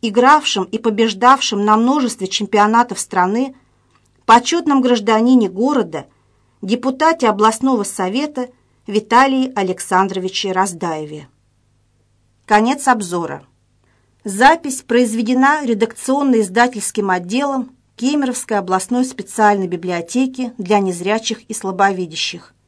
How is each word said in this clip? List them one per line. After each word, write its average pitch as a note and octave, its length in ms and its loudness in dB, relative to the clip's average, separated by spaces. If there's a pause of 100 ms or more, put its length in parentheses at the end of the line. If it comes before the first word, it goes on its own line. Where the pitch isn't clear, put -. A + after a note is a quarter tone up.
игравшем A#3+ 640 2
и A3 140 -6
побеждавшем A3 840 2
на G#3+ 120 4
множестве A#3+ 520 0
чемпионатов G#3+ 720 0
страны, G#3+ 560 -2 (720)
почётном C#4 540 4
гражданине A#3 680 2
города, F3+ 580 -2 (560)
депутате C4 640 0
областного A3 540 0
совета B3 680 -4 (380)
Виталии C4 720 0
Александровиче F#3 960 -2
Раздаеве. D#3+ 760 -4 (1160)
Конец A#3 400 2
обзора. F3 580 -2 (800)
Запись C4 580 2
произведена B3 840 2
редакционно-издательским A3+ 1500 0
отделом A#3+ 640 -4 (220)
Кемеровской B3+ 600 -2
областной F#3+ 460 -2
специальной G#3 640 0
библиотеки F3+ 920 -4
для G3+ 200 0
незрячих G3 680 -4
и G#3+ 100 -12
слабовидящих. F#3 1000 -4 (140)